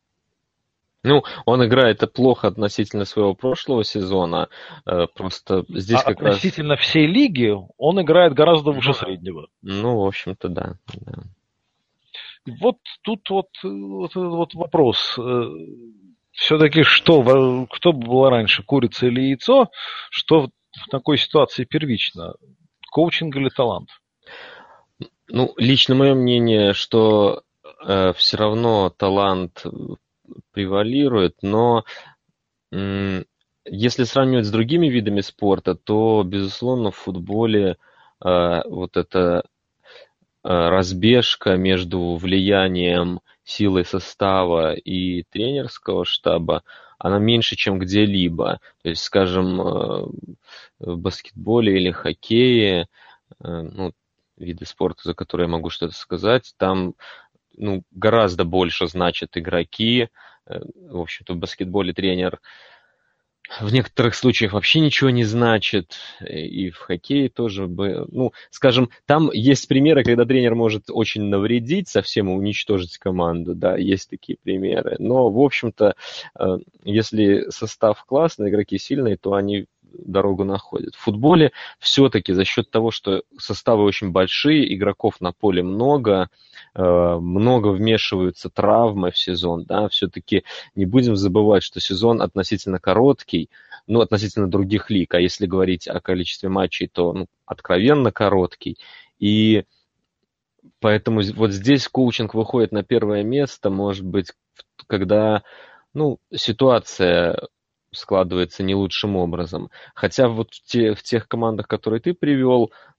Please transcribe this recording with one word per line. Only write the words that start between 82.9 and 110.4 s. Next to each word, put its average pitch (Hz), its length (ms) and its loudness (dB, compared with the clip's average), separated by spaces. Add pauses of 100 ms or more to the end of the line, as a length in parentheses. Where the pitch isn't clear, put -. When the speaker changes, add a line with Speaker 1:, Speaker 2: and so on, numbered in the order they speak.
Speaker 1:
что - 320 -4 (160)
составы 107 460 0
очень 98 260 0
большие, 110 640 2
игроков 101 440 -2
на 90 140 -4
поле 90 300 0
много, 104 680 0 (460)
э, 92 60 -4 (380)
много 104 500 2
вмешиваются 98 840 -2
травмы 104 600 2
в - 60 -6
сезон, 87 480 -4
да, 101 240 -2
все-таки - 540 -4 (320)
не 98 100 0
будем 117 300 2
забывать, 101 480 2
что - 160 -12
сезон 104 420 0
относительно 95 580 -4
короткий, 101 680 0 (380)
ну, 113 140 2
относительно 104 480 -2
других 98 420 -2
лиг, 90 240 0
а 87 40 4
если 90 280 0
говорить 92 400 -2
о - 140 -6
количестве 92 480 -4
матчей, 92 380 -2
то, 87 260 -2
ну, 92 120 -6 (220)
откровенно 113 640 2
короткий. 95 640 -2 (420)
И 107 440 2 (1200)
поэтому 107 420 2
з-, 101 100 -4
вот 107 180 0
здесь 113 360 2
коучинг 120 460 -2
выходит 113 380 0
на 104 120 -2
первое 104 400 0
место, 127 460 -2
может 98 360 -4
быть, 92 240 -4 (480)
в-, - 100 -20
когда, 104 560 0 (500)
ну, 143 260 -4 (140)
ситуация 95 1120 0 (440)
складывается 90 720 -2
не 95 120 -2
лучшим 98 400 -4
образом. 85 540 -6 (260)
Хотя 123 340 0
вот 113 240 -6